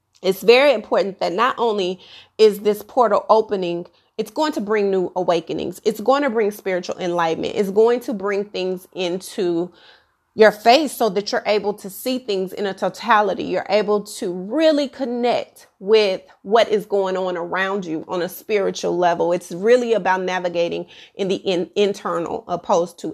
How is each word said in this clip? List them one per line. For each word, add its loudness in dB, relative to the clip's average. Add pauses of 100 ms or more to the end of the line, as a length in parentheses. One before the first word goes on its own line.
(220)
it's 0
very 2
important -4
that -4
not -2
only -4 (380)
is 4
this -2
portal 2
opening, 0 (300)
it's -6
going -2
to -4
bring 0
new 0
awakenings. -2
It's -2
going 2
to 0
bring 0
spiritual -6
enlightenment. -2
It's 0
going 4
to -6
bring -4
things -6
into -4 (640)
your 8
face 2
so 0
that -4
you're -2
able 0
to -12
see -6
things -4
in -4
a -4
totality. 0
You're -2
able 2
to -6
really 2
connect -4 (120)
with 4 (220)
what 4
is 0
going 0
on -2
around -2
you -6
on -4
a -4
spiritual -2
level. 2
It's -4
really 2
about 0
navigating -2 (300)
in -4
the 0
in-, -2
internal -2
opposed 0
to -8